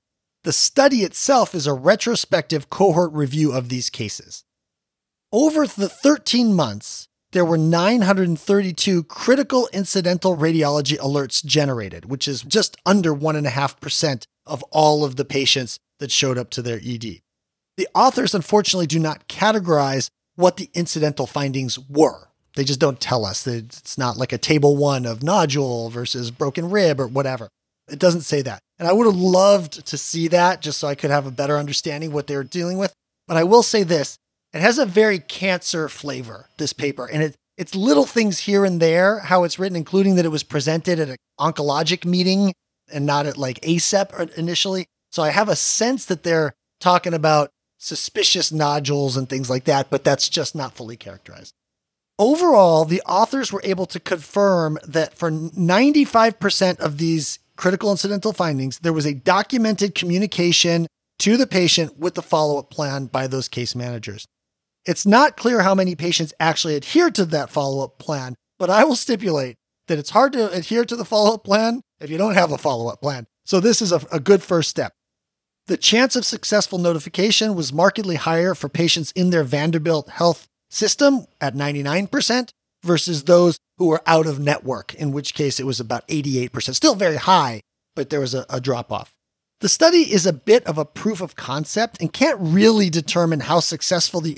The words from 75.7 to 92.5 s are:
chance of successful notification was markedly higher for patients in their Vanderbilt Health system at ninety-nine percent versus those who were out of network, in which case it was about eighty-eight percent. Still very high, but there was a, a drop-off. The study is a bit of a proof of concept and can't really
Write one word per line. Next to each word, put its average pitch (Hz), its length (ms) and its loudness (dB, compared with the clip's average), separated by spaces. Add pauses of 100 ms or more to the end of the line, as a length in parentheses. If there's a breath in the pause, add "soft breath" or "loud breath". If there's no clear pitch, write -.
chance 240 380 2
of 233 100 -2
successful 208 540 -2
notification 175 760 0
was 147 160 -4
markedly 185 440 2
higher 165 400 0
for - 140 -8
patients 165 420 0
in 180 180 2
their 165 140 2
Vanderbilt 156 640 -2
Health - 380 0 (240)
system 269 560 2 (120)
at 143 140 -4
ninety-nine 143 540 -2
percent 247 440 -2 (320)
versus 165 420 0
those 175 340 6 (180)
who 180 100 0
were 160 200 2
out 160 180 4
of 143 140 -4
network, 131 560 -4
in 143 160 -4
which 139 240 -8
case 139 240 -2
it 127 80 -6
was 127 120 -4
about 117 300 -6
eighty-eight 135 420 -2
percent. 127 240 -6
Still 294 200 4
very 175 220 0
high, 139 440 2 (340)
but 139 140 -6
there 147 120 -2
was 127 120 -4
a, 127 160 -6
a 135 100 -6
drop-off. 120 540 -6 (460)
The - 100 -2
study 330 420 4
is 185 140 2
a 180 80 2
bit 214 320 2
of 156 140 -4
a 151 60 -4
proof 202 360 -6
of 170 140 -12
concept 156 640 -6
and 160 100 -4
can't 269 300 0
really 196 480 4